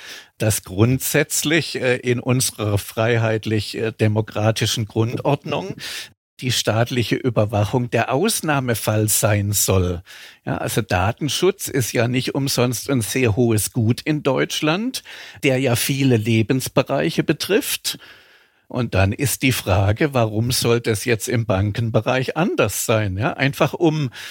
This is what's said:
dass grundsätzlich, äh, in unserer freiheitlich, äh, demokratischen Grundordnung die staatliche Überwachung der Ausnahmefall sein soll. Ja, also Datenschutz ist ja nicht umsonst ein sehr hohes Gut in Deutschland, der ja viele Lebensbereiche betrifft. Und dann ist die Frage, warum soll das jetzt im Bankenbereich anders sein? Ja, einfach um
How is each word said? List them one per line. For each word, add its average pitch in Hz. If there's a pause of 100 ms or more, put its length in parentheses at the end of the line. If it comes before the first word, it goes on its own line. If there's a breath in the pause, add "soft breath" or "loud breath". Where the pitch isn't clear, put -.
(400 loud breath)
dass -
grundsätzlich, 131
äh, 123
in 123
unserer 117
freiheitlich, 110
äh, 110
demokratischen 107
Grundordnung 143 (680 loud breath)
die 127
staatliche 117
Überwachung 110
der 113
Ausnahmefall 131
sein 104
soll. 90 (440 loud breath)
Ja, -
also 123
Datenschutz 117
ist -
ja 117
nicht 123
umsonst 127
ein 135
sehr 113
hohes 117
Gut 117
in 151
Deutschland, 156 (400 loud breath)
der 131
ja 127
viele 135
Lebensbereiche 131
betrifft. - (720 loud breath)
Und -
dann 95
ist -
die 135
Frage, 107
warum 117
soll 120
das 117
jetzt 117
im 117
Bankenbereich 110
anders 170
sein? 107
Ja, 127
einfach 139
um 151 (200 loud breath)